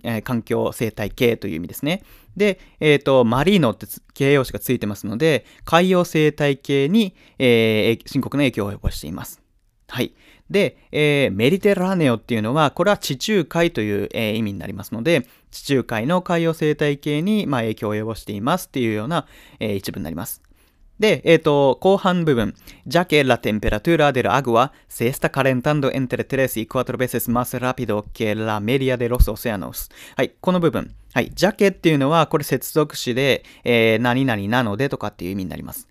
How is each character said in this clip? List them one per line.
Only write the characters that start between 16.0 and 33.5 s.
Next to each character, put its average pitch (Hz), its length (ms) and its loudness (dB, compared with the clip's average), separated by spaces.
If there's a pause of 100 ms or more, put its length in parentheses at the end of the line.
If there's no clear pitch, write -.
の 180 140 0
海 170 240 0
洋 165 80 2
生 151 220 0
態 147 240 -2
系 147 240 -4
に、 208 240 0
ま 135 120 -2
あ、 - 40 0
影 110 140 -2
響 110 120 -6
を 104 80 -2
及 107 80 -4
ぼ 113 100 -6
し - 120 -14
て 104 60 -8
い 101 100 -6
ま 160 160 -2
す - 80 -14
っ - 40 -20
て 139 100 -4
い 113 100 0
う - 20 -2
よ 107 140 -4
う - 20 -6
な、 165 180 -4 (320)
え 110 120 -4
ー、 101 40 -2
一 - 160 -6
文 - 100 -10
に 85 40 -10
な 76 60 -10
り 78 60 -10
ま 90 100 -8
す。 - 160 -14 (560)
で、 196 260 0
え 170 120 8
ー - 20 4
と、 143 420 2
後 196 160 4
半 180 280 0
部 151 100 2
分。 117 200 -2 (300)
Ya 165 200 0
que 147 180 4
la 123 160 2
temperatura 117 720 0
del 131 180 0
agua 120 440 2 (160)
se - 180 -4
está 143 240 -2
calentando 135 640 0
entre 123 320 -4
tres 131 360 -2
y 113 60 -6
cuatro 123 300 -4
veces 123 340 -2
más 123 260 -2
rápido 120 560 -4
que 107 220 -2
la 110 240 -4
media 127 380 0
de 120 120 -2
los 123 220 2
océanos. 104 640 -8 (240)
は 135 80 -2
い、 - 160 -4
こ - 100 -2
の 180 80 2
部 165 140 2
分。 - 240 -8 (160)
は - 80 0
い、 - 160 -4
ya 190 160 2
que 196 180 2
っ - 20 2
て - 160 -2
い 160 60 6
う 143 40 2
の 135 120 2
は、 160 160 4
こ 160 120 0
れ 143 60 -6
接 - 280 -4
続 147 240 0
詞 123 180 -4
で、 127 300 2 (180)